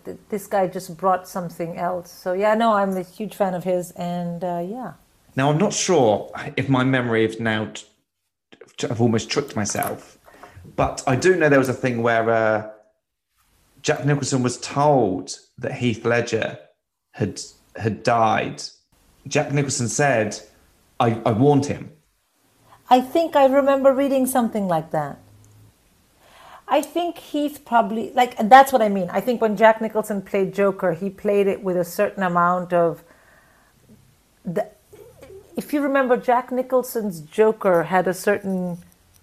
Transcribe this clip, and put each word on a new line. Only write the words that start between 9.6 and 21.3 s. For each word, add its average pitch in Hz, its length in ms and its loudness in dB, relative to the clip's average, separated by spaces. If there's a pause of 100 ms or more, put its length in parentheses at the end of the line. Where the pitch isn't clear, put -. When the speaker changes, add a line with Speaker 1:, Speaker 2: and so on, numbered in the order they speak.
Speaker 2:
but - 300 -4
I 131 100 2
do 180 200 4
know 160 120 4
there 139 120 6
was 131 100 2
a 123 40 -2 (120)
thing 117 160 -2
where, 117 300 2
uh, 110 380 2 (1120)
Jack 151 220 -2
Nicholson 139 360 0
was 123 180 -2
told 123 760 0 (220)
that 120 140 -6
Heath 123 320 -2
Ledger 117 520 -2 (540)
had, - 280 -4 (360)
had 104 260 -4
died. 117 640 0 (640)
Jack 147 240 -2
Nicholson 139 360 -2
said, 113 520 0 (600)
"I, 113 240 2
I 123 100 2